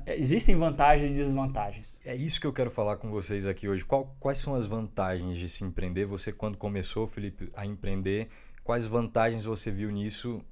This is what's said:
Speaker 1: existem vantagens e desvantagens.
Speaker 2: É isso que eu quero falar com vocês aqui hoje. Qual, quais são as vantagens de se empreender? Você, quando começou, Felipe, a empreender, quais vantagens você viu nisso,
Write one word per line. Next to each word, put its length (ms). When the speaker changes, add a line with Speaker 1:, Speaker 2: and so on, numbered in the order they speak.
Speaker 1:
existem 480
vantagens 540
e 40
desvantagens. 920
Speaker 2:
É 100
isso 260
que 60
eu 60
quero 180
falar 260
com 140
vocês 340
aqui 220
hoje. 180
Qual, 340
quais 200
são 160
as 100
vantagens 720
de 100
se 160
empreender? 420
Você, 260
quando 260
começou, 480
Felipe, 500
a 100
empreender, 640
quais 220
vantagens 600
você 240
viu 220
nisso, 500